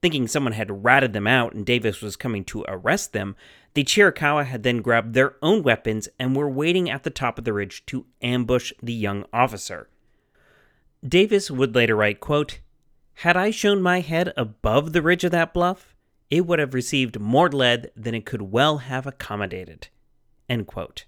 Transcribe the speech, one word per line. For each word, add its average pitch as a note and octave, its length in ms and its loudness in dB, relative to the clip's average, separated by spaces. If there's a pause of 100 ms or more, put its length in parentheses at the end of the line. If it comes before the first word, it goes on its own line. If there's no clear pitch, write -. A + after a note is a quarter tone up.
Thinking D3+ 260 0
someone C3+ 240 -2
had G#2 320 -8
ratted B2 300 4
them G2+ 120 -2
out A#2+ 280 2
and G2+ 120 -8
Davis A#2 360 0
was G#2 160 -10
coming G#2+ 260 -6
to - 240 -10
arrest G#2+ 460 -4
them, G2 240 -6 (360)
the C#3 120 0
Chiricahua D3+ 640 4
had B2 160 -8
then A#2+ 180 2
grabbed A#2 320 2
their C3 280 4
own F3+ 220 4
weapons A2 460 0 (100)
and C3 160 0
were C#3+ 140 0
waiting E3 400 0
at C3+ 140 -6
the D#3+ 60 -4
top B2 280 -4
of - 80 -10
the A2+ 80 -2
ridge G2+ 320 -6
to - 200 -8 (160)
ambush B2 520 0 (100)
the A#2 80 -6
young G#2 400 -4
officer. G#2+ 560 -4 (1200)
Davis G3 420 2
would B2+ 240 0
later A#2 220 4
write, G#2 240 2
quote, D3 400 -2 (600)
"Had F3 140 4
I F#3+ 140 2
shown G3+ 320 2
my F3+ 200 2
head E3 360 -2
above A#2+ 560 0
the E3+ 80 2
ridge F3 220 2
of F3 80 2
that E3 200 0
bluff, F3+ 440 -2 (340)
it E3+ 160 2
would E3+ 140 2
have C3+ 160 -2
received B2+ 440 -2
more C3 300 4
lead B2 460 2
than A2+ 180 -8
it A2+ 140 -6
could G#2 160 -6
well C3 340 2
have C3 300 -6
accommodated," F#2 800 -10 (600)
end A#2 200 -4
quote. - 400 -12